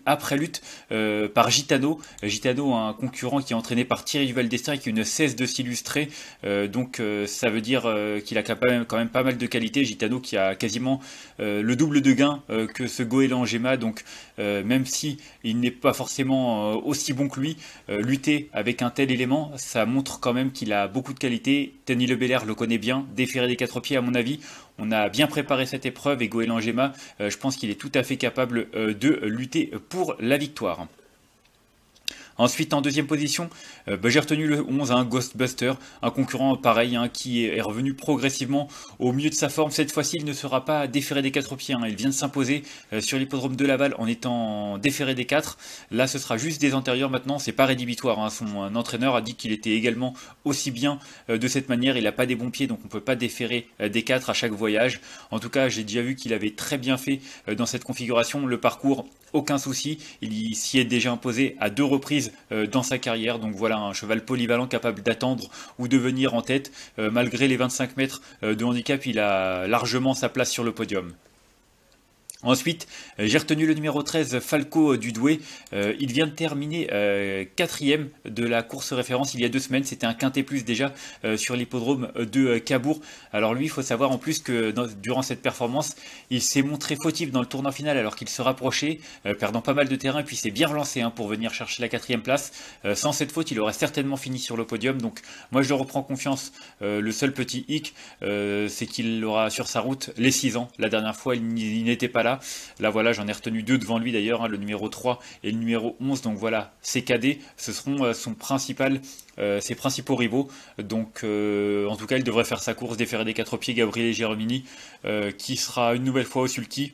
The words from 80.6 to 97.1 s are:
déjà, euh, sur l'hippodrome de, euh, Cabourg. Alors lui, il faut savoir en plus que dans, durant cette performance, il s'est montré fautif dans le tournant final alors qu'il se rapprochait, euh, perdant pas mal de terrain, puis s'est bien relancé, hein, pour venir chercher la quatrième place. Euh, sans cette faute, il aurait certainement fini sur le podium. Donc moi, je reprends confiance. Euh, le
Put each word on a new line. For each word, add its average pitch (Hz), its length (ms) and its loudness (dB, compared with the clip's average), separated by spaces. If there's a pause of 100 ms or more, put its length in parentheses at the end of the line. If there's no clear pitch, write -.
déjà, 120 300 0 (320)
euh, 110 100 2
sur 123 180 -2
l'hippodrome 123 600 0
de, 120 300 2
euh, 117 120 4
Cabourg. 143 440 0 (320)
Alors 107 180 4
lui, 131 140 0
il - 20 -2
faut 147 140 -4
savoir 127 280 2
en 131 60 0
plus 151 220 -2
que 113 320 0
dans, 117 160 -2 (160)
durant 123 180 0
cette 131 220 -4
performance, 127 540 0 (340)
il 123 100 0
s'est - 220 4
montré 143 340 0
fautif 156 340 -2
dans 127 100 2
le 120 60 0
tournant 135 260 -4
final 143 260 0
alors 107 180 0
qu'il 120 140 -10
se - 100 -6
rapprochait, 131 600 0 (260)
euh, 101 80 0
perdant 110 260 0
pas 139 140 0
mal 143 160 2
de 135 60 0
terrain, 135 260 -2
puis 127 120 -8
s'est 110 160 -4
bien 120 160 2
relancé, 147 360 -2
hein, 117 80 0
pour 113 180 -6
venir 110 240 -2
chercher - 300 -6
la 117 80 -2
quatrième 117 320 -2
place. 135 300 0 (340)
Euh, 101 80 2
sans 147 180 0
cette 143 200 -2
faute, 165 180 -2
il 113 100 -2
aurait 107 140 0
certainement 139 420 0
fini 131 220 -6
sur 123 180 -6
le 117 80 -2
podium. 120 340 -2
Donc 113 220 -4 (320)
moi, 127 80 4
je 139 140 4
reprends 139 280 -2
confiance. 135 500 -4 (280)
Euh, 104 220 0
le 107 100 0